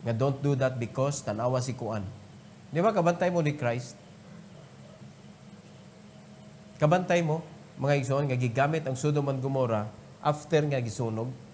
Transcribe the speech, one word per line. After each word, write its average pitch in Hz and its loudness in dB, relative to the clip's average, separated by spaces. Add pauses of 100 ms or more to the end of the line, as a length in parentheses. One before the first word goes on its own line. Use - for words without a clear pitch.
Nga, 117 0
"Don't 131 0
do 143 2
that 127 0
because 135 -2
tanawa 123 0
si 127 -4
kuan." 107 -4 (640)
Di 156 0
ba, 214 4
kabantay 175 2
mo 170 2
ni 147 2
Christ? 120 -2 (2750)
Kabantay 175 4
mo, 156 0 (400)
mga 143 4
igsoon, 135 2
nga 127 2
gigamit 135 2
ang 131 -2
Sodom 147 2
and 131 -2
Gomorrah 120 0 (300)
after 151 2
nga 139 0
gisunog? 113 -2 (220)